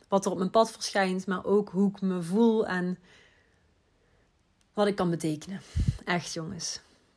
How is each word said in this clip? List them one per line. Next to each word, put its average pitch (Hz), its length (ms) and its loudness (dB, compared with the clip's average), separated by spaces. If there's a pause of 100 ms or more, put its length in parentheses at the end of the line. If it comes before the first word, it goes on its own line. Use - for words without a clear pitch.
wat 196 180 2
er 196 60 0
op 170 60 -4
mijn 185 120 0
pad 226 220 4
verschijnt, 190 560 -2
maar 185 180 -4
ook 202 240 2
hoe 196 200 2
ik 202 120 -6
me 185 200 -2
voel 220 460 4
en 180 300 -4 (1800)
wat 208 140 2
ik 202 80 0
kan 185 140 0
betekenen. 165 520 -4 (440)
Echt, - 280 -4
jongens. 165 460 -10 (380)